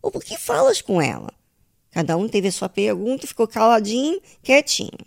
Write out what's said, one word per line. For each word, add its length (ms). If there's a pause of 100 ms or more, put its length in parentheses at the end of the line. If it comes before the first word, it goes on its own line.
Ou 80
por 120
que 140
falas 460
com 180
ela?" 320 (580)
Cada 280
um 100
teve 200
a 40
sua 160
pergunta 560
e 40
ficou 200
caladinho, 720 (220)
quietinho. 640